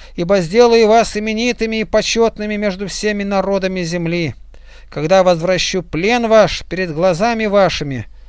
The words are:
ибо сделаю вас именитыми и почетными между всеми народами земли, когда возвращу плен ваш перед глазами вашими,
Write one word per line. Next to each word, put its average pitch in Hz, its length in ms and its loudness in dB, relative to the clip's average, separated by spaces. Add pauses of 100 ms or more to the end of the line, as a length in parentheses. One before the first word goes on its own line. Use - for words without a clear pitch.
(160)
ибо 185 240 0
сделаю 226 480 4
вас 220 280 4
именитыми 220 600 -4
и 220 80 -2
почетными 214 720 -2
между 202 320 -4
всеми 208 340 -4
народами 190 600 -2
земли, 170 520 -4 (560)
когда 170 320 2
возвращу 180 640 0
плен 226 420 -2
ваш 214 420 4
перед 175 240 -6
глазами 190 540 0
вашими, 185 600 0 (220)